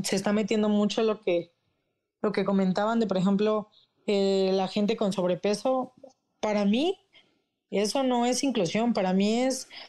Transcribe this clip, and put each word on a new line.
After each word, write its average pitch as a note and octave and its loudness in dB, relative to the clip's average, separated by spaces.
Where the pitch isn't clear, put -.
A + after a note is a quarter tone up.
se - -2
está G3 -2
metiendo G#3+ 0
mucho G#3 2
lo G#3+ 0
que, E3+ -2
lo G#3 -2
que G3 -2
comentaban G3 0
de, A3+ 0
por F#3 -2
ejemplo, G#3 0
eh, G3 2
la F#3+ 0
gente G#3 0
con G#3+ -2
sobrepeso. G3+ -2
Para G#3 -2
mí, C4+ 0
eso G#3+ 0
no B3 2
es B3+ -2
inclusión, A3+ 0
para F#3+ 0
mí G#3 2
es C4 -2